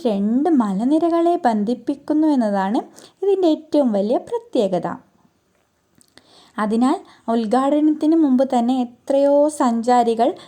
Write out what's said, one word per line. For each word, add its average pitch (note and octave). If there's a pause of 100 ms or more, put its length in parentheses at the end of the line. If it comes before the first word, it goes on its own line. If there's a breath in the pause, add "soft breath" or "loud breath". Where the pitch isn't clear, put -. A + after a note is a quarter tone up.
രണ്ട് A3+
മലനിരകളെ D#4+
ബന്ധിപ്പിക്കുന്നു B3
എന്നതാണ് G#3 (460 loud breath)
ഇതിൻ്റെ F#4+
ഏറ്റവും D4
വലിയ G#3
പ്രത്യേകത. G3 (1700 soft breath)
അതിനാൽ A#3 (280 loud breath)
ഉദ്ഘാടനത്തിന് C#4+
മുമ്പ് C4+
തന്നെ B3+
എത്രയോ C#4+
സഞ്ചാരികൾ A#3+ (140)